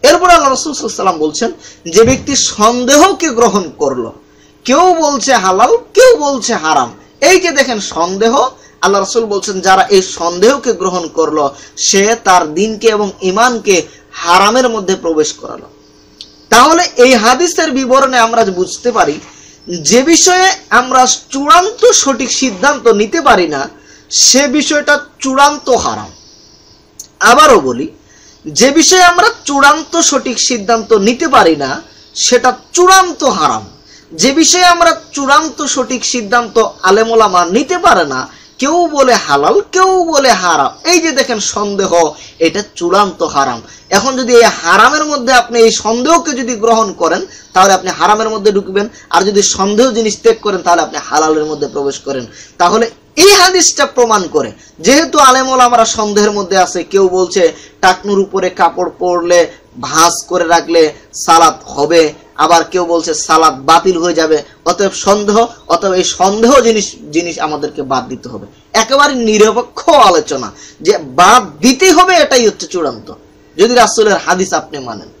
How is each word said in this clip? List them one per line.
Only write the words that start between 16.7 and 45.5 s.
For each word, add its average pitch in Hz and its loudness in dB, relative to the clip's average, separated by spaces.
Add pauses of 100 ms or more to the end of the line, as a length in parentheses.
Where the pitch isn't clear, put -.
এই 254 6
হাদিসের 285 0
বিবরণে 262 0
আমরা 226 2
বুঝতে 185 -4
পারি, 160 -2 (600)
যে 208 2
বিষয়ে 359 2 (200)
আমরা 254 2 (240)
চূড়ান্ত 349 2
সঠিক 262 -2
সিদ্ধান্ত 254 -2
নিতে 214 0
পারি 208 2
না, 139 -6 (420)
সে - 2
বিষয়টা 294 0 (180)
চূড়ান্ত 277 0
হারাম। 120 -4 (1080)
আবারও 247 4
বলি, 127 -6 (580)
যে 156 2
বিষয়ে 349 2
আমরা 349 2 (140)
চূড়ান্ত 294 0
সঠিক 254 -2
সিদ্ধান্ত 226 -2
নিতে 233 0
পারি 196 2
না, 143 -6 (320)
সেটা 247 0 (160)
চূড়ান্ত 370 2
হারাম। 151 -2 (480)
যে 240 0
বিষয়ে 330 2
আমরা 339 2 (120)
চূড়ান্ত 285 -2
সঠিক 254 -6
সিদ্ধান্ত 220 -2 (180)
আলেম 214 2
ওলামা 208 2
নিতে 262 -2
পারে 277 2
না, 131 -8 (300)
কেউ 330 0
বলে 269 2
হালাল, 196 0 (120)
কেউ 381 2
বলে 285 0
হারাম, 175 -2
এই 359 2
যে 320 -4
দেখেন 247 -4
সন্দেহ, 190 -2 (280)
এটা 165 -2 (120)
চূড়ান্ত 180 -2
হারাম। 139 -4 (280)
এখন 247 -2
যদি 247 -2
এই 233 8
হারামের 220 2
মধ্যে 269 -4
আপনি 240 0